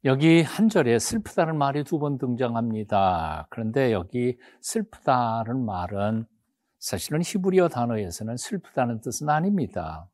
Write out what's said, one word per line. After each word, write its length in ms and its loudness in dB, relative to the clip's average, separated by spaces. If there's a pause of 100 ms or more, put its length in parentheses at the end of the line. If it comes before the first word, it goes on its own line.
여기 380 6
한 260 2
절에 300 4
슬프다는 580 -2
말이 260 0
두 140 -4
번 220 -2
등장합니다. 1300 0
그런데 420 0
여기 460 -2 (240)
슬프다는 1040 -2
말은 640 -4 (500)
사실은 460 -4
히브리어 460 2
단어에서는 680 -4
슬프다는 640 -4
뜻은 280 -6
아닙니다. 840 -2